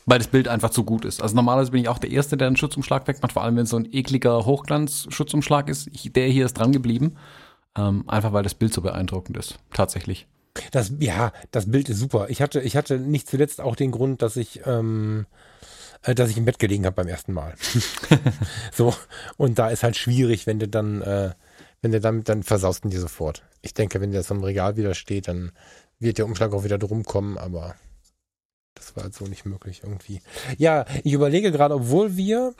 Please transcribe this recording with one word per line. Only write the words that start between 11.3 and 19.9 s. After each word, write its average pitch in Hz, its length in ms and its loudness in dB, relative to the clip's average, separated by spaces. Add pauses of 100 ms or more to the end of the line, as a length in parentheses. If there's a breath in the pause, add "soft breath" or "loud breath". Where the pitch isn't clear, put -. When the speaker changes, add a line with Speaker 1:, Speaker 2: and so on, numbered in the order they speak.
Speaker 2:
das 107 220 -2
Bild 135 180 2
ist 101 80 -2
super. 113 320 0
Ich 131 140 0
hatte, 147 180 0
ich 131 160 0
hatte 135 220 0
nicht 139 280 -2
zuletzt 139 320 0
auch 120 160 -2
den 135 140 0
Grund, 123 320 0
dass 113 140 0
ich, - 320 -6
ähm, 110 580 0 (800 loud breath)
äh, 127 100 2
dass 120 160 4
ich 107 80 -2
im 117 80 2
Bett 123 140 2
gelegen 98 260 2
hab 92 100 0
beim 90 120 -2
ersten 87 260 -8
Mal. 80 260 -8
<laughs> - 40 -8 (1120 loud breath)
So, 120 180 4 (440 loud breath)
und 123 220 2
da 113 100 2
ist - 140 -2
halt 117 120 2